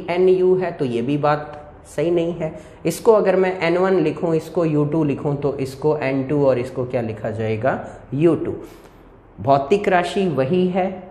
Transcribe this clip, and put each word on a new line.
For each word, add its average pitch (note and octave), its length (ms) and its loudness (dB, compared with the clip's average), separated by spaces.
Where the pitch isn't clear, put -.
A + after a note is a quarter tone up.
एन F#3 180 4
यू F#3 280 4
है F3+ 160 -2
तो D#3 120 -4
ये A#2 180 -2
भी C#3+ 160 0
बात D3 340 0
सही D#3 240 -4
नहीं E3+ 240 0
है। D#3+ 180 -6
इसको E3 260 4
अगर D#3 240 4
मैं F#3 240 0
एन E3+ 180 2
वन F#3+ 160 2
लिखूँ, E3 400 0
इसको D#3+ 300 -2
यू D3 200 2
टू D3+ 200 0
लिखूँ, C#3+ 320 -2
तो C#3 200 -2
इसको D3 420 -2
एन C3+ 260 -2
टू C#3+ 220 0
और B2+ 120 4
इसको B2 260 -4
क्या B2+ 180 -2
लिखा A2 280 -6
जाएगा, A2 480 -2
यू D#3+ 220 4
टू। - 180 -6
भौतिक C#3+ 500 2
राशि F#3 400 0
वही D#3 400 0
है, F#3 420 -4